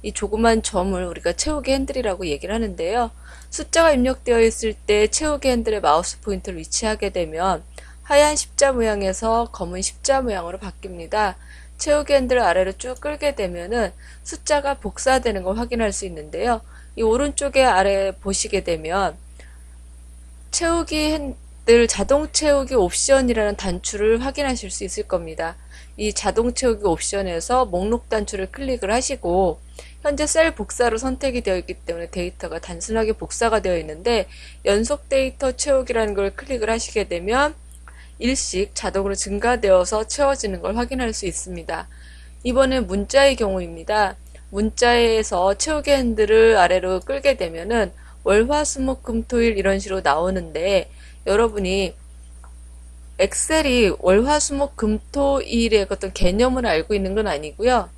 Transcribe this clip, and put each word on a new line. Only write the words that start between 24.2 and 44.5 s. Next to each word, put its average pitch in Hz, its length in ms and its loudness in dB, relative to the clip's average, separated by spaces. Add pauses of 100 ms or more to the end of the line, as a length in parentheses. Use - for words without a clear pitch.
확인하실 269 460 -4
수 - 140 -8
있을 196 240 -8
겁니다. 165 480 -4 (400)
이 214 180 -2
자동 233 400 0
채우기 226 320 0
옵션에서 190 800 0
목록 202 440 -2
단추를 202 420 -4
클릭을 262 400 -4
하시고 190 680 0 (420)
현재 294 260 0
셀 320 260 4
복사로 226 440 -2
선택이 254 440 -4
되어 190 160 0
있기 180 160 -8
때문에 170 360 -10
데이터가 175 500 -8
단순하게 214 540 -4
복사가 214 480 -2
되어 180 160 0
있는데 180 500 -2 (380)
연속 226 420 0
데이터 269 460 0
채우기라는 254 600 0
걸 196 220 -2
클릭을 226 340 -4
하시게 226 380 -2
되면 233 480 0 (640)
일씩 240 560 -2
자동으로 196 400 -2
증가되어서 208 920 2
채워지는 269 540 -2
걸 185 160 -4
확인할 240 360 -4
수 - 120 -8
있습니다. 170 600 -8 (560)
이번엔 254 440 2
문자의 240 480 2
경우입니다. 190 800 -2 (340)
문자에서 220 1040 2